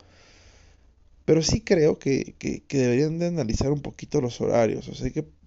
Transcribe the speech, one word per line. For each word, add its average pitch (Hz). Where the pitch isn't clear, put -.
Pero 160
sí 123
creo 160
que, -
que, -
que 139
deberían 135
de 175
analizar 139
un 147
poquito -
los 123
horarios. 117
O -
sea, 127
hay 123
que, 156